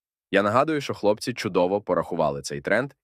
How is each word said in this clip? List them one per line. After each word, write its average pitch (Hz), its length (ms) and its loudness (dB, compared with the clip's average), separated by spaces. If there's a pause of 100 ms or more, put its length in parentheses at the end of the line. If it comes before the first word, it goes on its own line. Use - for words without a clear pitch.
(300)
Я 98 120 4
нагадую, 139 380 2
що 123 140 -6
хлопці 110 400 -2
чудово 92 460 0
порахували 82 600 0
цей 71 180 -8
тренд 123 320 0 (120)